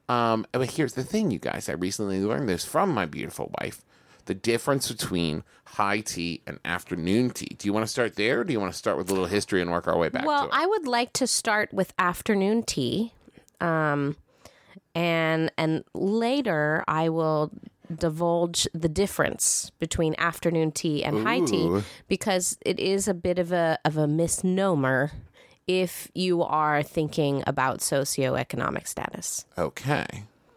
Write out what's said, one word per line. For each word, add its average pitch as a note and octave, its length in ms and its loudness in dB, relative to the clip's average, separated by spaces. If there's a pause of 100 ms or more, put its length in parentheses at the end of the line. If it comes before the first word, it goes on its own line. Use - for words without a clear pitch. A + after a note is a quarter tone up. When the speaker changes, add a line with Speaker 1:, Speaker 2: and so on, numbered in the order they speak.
Speaker 1:
Um, A#2 440 2
but B2 200 0
here's D3 220 -2
the C3+ 100 -4
thing, G#3 280 0
you F2+ 80 0
guys. - 280 -6
I - 60 -2
recently F#2+ 480 -2
learned A#2+ 260 0
this F2 180 0
from F3+ 260 2
my G#2 140 0
beautiful - 540 -8
wife. - 240 -8 (420)
The F#2 80 -4
difference A#2 580 0
between F2 520 -2 (220)
high G2+ 340 0
tea F2 480 -6
and D#2 180 -10
afternoon F2+ 640 0
tea. - 300 -10
Do - 80 -8
you G2+ 60 2
wanna A2 120 0
start A2+ 300 -2
there, A#2+ 240 2
or A#3+ 40 0
do F3+ 100 -2
you A2 60 0
wanna F#2 140 -2
start F#2 240 -2
with F2 120 -2
a G2 40 0
little F#2 140 2
history G2 340 2
and F2 80 0
work E2+ 180 -2
our E2+ 100 4
way E2 120 2
back - 160 -2
Speaker 2:
Well, D4 220 0
Speaker 1:
to - 0 -
it? - 120 0
Speaker 2:
I D#4 60 2
would F#4+ 220 0
like A#3+ 260 -2
to B3+ 140 0
start G#3+ 440 0
with F#3+ 280 -2
afternoon G3+ 640 2
tea. E3 500 -2 (480)
Um, D3+ 540 0 (800)
and, D#3+ 600 2
and D#3+ 260 0 (100)
later G3+ 920 2
I D#3+ 220 2
will D#3 420 2 (420)
divulge E3+ 800 0
the E3 160 0
difference - 880 0
between D#3+ 400 0
afternoon D#3+ 540 2
tea D3+ 320 0
and A#2+ 180 0
high A#3 200 2
tea, A3 260 2
Speaker 1:
Ooh. G3 160 2 (240)
Speaker 2:
because F#3 540 0
it - 180 0
is G3 280 0
a G3+ 60 2
bit F3 240 0
of F3 140 0
a, E3 340 2
of D#3 100 0
a D3+ 120 4
misnomer D#3 1040 2 (560)
if F#3 480 -2
you F3+ 260 2
are D3+ 400 2
thinking C#3+ 640 0
about C3 360 0
socioeconomic - 1080 -2
status. - 580 -8 (100)
Speaker 1:
Okay. G#2+ 680 -2 (340)